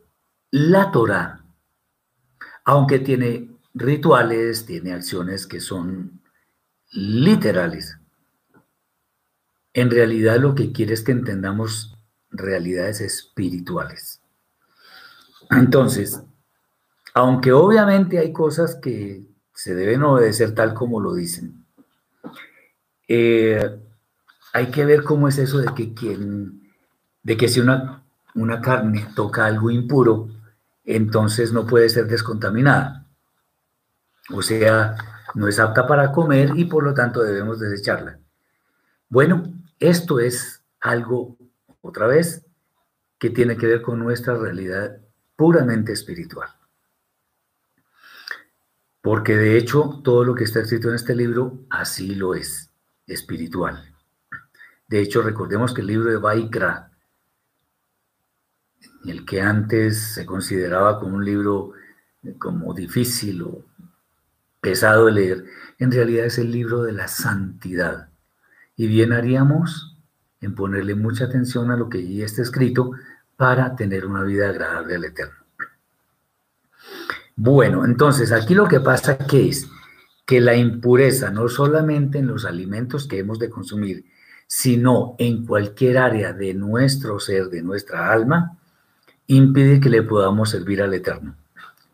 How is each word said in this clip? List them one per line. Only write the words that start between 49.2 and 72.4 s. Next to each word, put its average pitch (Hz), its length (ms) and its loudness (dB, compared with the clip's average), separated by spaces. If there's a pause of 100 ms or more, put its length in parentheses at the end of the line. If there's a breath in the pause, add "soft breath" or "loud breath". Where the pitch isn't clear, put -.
de 107 200 4
hecho, 143 460 0
todo 123 220 2
lo 123 100 -2
que 123 100 -4
está 110 160 -2
escrito 113 280 -4
en 117 80 -2
este 117 180 -4
libro, 120 460 -2 (100)
así - 440 -8
lo 92 200 -4
es, - 360 -12 (360)
espiritual. 85 880 -10 (920 soft breath)
De 107 120 0
hecho, 101 220 0
recordemos 107 520 -4
que 117 80 -6
el 95 40 -8
libro 110 240 -2
de 113 60 0
Vaikra, 110 720 -4 (2250)
el 87 200 -12
que 95 160 -6
antes 107 580 0 (160)
se 87 120 -10
consideraba 92 720 0
como 98 180 -6
un 101 80 -4
libro, 101 480 -2 (500 loud breath)
eh, - 160 -16
como - 360 -8
difícil 92 680 -4
o 85 220 -12 (960)
pesado 107 460 4
de 110 60 6
leer, 92 320 0 (340 loud breath)
en 127 140 2
realidad 117 340 0
es 120 120 -4
el 117 120 -2
libro 120 320 -4
de 113 100 -4
la 98 160 -8
santidad. 90 1000 -6 (680 soft breath)
Y 117 100 -2
bien 110 260 4
haríamos 135 840 0 (440)
en 101 140 -8
ponerle 98 400 -4
mucha 110 300 -2
atención 123 460 -2
a 123 60 0
lo 117 120 -4
que 107 100 -8
allí 92 240 -6
está 107 200 -6